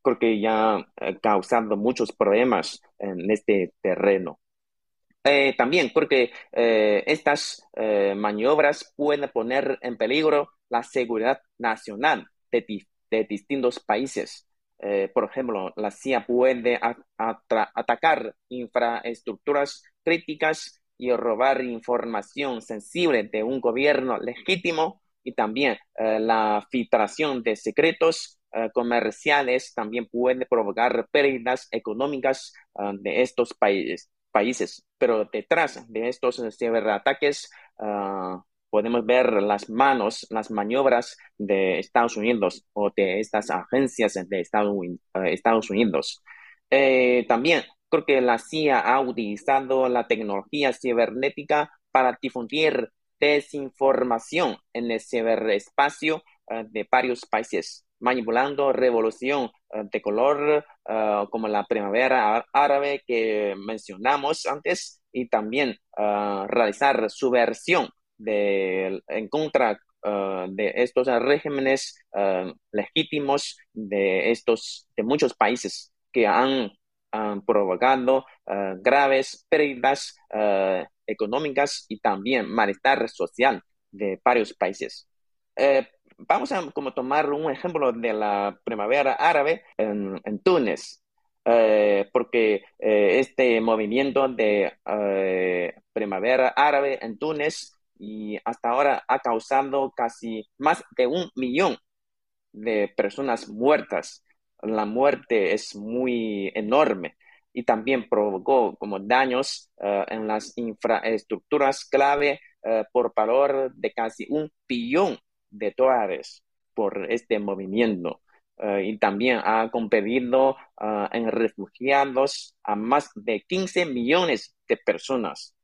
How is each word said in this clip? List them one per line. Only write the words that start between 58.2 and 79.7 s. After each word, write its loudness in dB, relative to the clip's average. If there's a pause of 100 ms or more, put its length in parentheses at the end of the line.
revolución, 0 (240)
eh, -6 (100)
de -2
color, 2 (240)
eh, 0
como -4
la -2
primavera 2
á-, -6
árabe 2
que 0
mencionamos -2
antes, -6 (100)
y -6
también, -2 (220)
eh, -2
realizar 2
subversión 0 (260)
de, -2
en -6
contra, 0 (240)
eh, -2
de -2
estos 0
regímenes, 0 (140)
eh, -2 (160)
legítimos -4 (160)
de 0
estos, -2
de -2
muchos 0
países -2 (180)
que 2
han, 0 (420)
han -4
provocado, 2 (220)
eh, -4
graves 2
pérdidas, 0 (160)